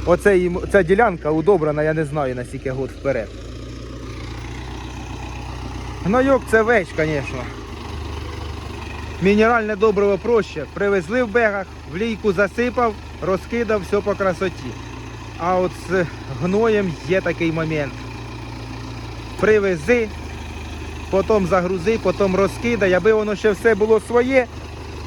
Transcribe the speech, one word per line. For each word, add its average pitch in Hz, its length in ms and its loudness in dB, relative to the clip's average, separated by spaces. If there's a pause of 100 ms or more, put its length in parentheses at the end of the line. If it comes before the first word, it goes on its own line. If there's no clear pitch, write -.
оце 180 320 6
їм, 175 220 2 (120)
ця 196 120 8
ділянка 180 480 2
удобрена, 156 520 4
я 156 100 2
не 156 120 0
знаю, 139 300 -2
на 123 100 -6
скільки 135 260 -6
год 131 180 -4 (100)
вперед. 127 300 -2 (2750)
Гнойок – 254 360 4 (100)
це 220 100 8
вещь, 214 340 2
конечно. 143 480 -2 (1800)
Мінеральне 214 540 4
добриво 202 420 4
проще. 208 560 0
Привезли 202 500 2
в 226 40 0
бегах, 202 400 2 (260)
в 165 40 -6
лійку 214 360 0
засипав, 220 600 2 (280)
розкидав, 202 600 0
все 202 200 0
по 202 140 0
красоті. 185 560 -2 (680)
А 180 180 0
от 180 140 2 (180)
з 175 160 2 (360)
гноєм 202 520 2 (160)
є 190 120 2
такий 170 300 0
момент. 156 420 -2 (1500)
Привези, 208 680 2 (1000)
потім 190 380 2
загрузи, 185 560 2
потім 185 320 2
розкидай. 196 580 2
Аби 185 200 6
воно 214 220 2
ще 214 160 2
все 226 240 4
було 220 240 6
своє, 247 480 4 (600)